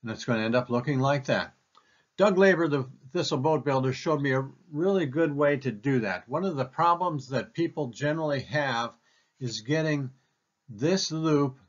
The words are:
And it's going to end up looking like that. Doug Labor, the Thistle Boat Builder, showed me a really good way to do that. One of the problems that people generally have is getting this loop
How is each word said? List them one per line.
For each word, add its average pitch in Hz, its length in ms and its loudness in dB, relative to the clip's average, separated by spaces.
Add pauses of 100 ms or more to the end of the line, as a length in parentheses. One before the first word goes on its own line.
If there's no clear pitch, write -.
And 110 80 -8
it's 104 140 -10
going 120 140 0
to 110 60 -2
end 113 100 -2
up 123 160 0
looking 127 300 0
like 139 260 0
that. 98 280 -2 (600)
Doug 190 220 4
Labor, 180 300 6
the 135 200 0 (240)
Thistle 156 260 -2
Boat 151 260 0
Builder, 131 280 0
showed 151 300 -2
me 139 100 0
a 135 160 0 (240)
really 180 340 0
good 151 280 0
way 143 240 4
to 131 120 -2
do 123 300 0
that. 95 280 -4
One 156 160 -2
of 185 120 -2
the 131 80 0
problems 170 640 0
that 120 240 -4
people 160 360 -4
generally 147 520 -2
have 120 540 -2 (440)
is 110 220 -8
getting 147 500 -2 (580)
this 156 440 -2
loop 151 460 0 (100)